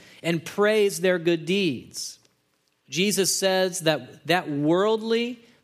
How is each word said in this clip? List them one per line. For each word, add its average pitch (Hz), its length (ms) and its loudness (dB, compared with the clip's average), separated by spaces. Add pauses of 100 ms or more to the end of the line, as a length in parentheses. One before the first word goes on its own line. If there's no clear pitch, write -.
(240)
and 165 200 -2
praise 202 580 0
their 180 180 2
good 165 260 0
deeds. 170 720 -4 (680)
Jesus 185 460 0
says 185 460 0
that 151 460 -4
that 160 220 0
worldly, 220 960 0 (200)